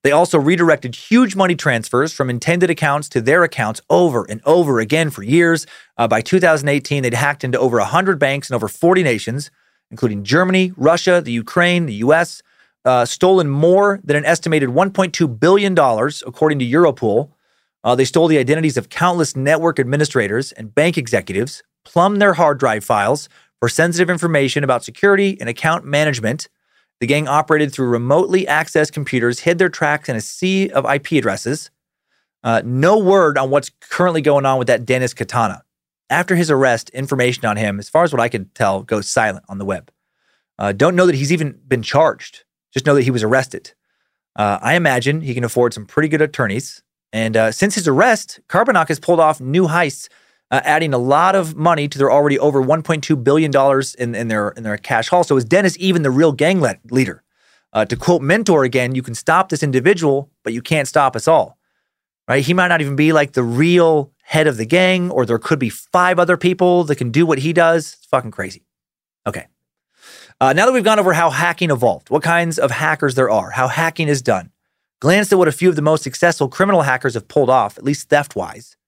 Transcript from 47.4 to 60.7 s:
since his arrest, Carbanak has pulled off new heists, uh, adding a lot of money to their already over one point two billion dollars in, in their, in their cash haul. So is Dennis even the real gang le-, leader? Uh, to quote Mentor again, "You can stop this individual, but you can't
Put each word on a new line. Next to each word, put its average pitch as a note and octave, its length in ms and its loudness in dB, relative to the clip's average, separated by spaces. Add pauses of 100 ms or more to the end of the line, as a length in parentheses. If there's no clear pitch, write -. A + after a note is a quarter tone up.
since G3 240 -2
his E3+ 120 -2
arrest, G3+ 600 2
Carbanak F#3+ 420 2
has D3+ 100 -4
pulled E3+ 200 0
off D#3 220 2
new D#3 260 0
heists, D#3+ 400 -2 (420)
uh, C3+ 160 0
adding D#3 280 0
a B2+ 40 0
lot D3 360 2
of D#3+ 220 -2
money D#3 320 0
to C#3 100 -8
their C#3 140 2
already C#3+ 260 2
over C#3 240 2
one D3+ 200 0
point D#3 240 -4
two D#3 100 0
billion C#3 360 0
dollars C3+ 440 2
in, A#2+ 200 -6
in A#2 120 -6
their, G#2+ 220 -2
in A2+ 140 -16
their G#2+ 140 -6
cash A2+ 300 -2
haul. F3+ 160 2
So C#3 140 0
is B2 80 0
Dennis F3+ 340 0
even F3+ 220 0
the C#3 100 0
real D3 220 4
gang F3 260 0
le-, A2+ 160 0 (140)
leader? B2 340 -2 (480)
Uh, A2 140 0
to A#2 100 -4
quote F3 260 0
Mentor E3 440 2
again, B2+ 280 -2
"You B2+ 80 -4
can A#2+ 140 -12
stop F3+ 320 0
this D#3 160 -4
individual, C#3 680 0 (140)
but A#2 80 -6
you A#2+ 100 -8
can't D3 280 -2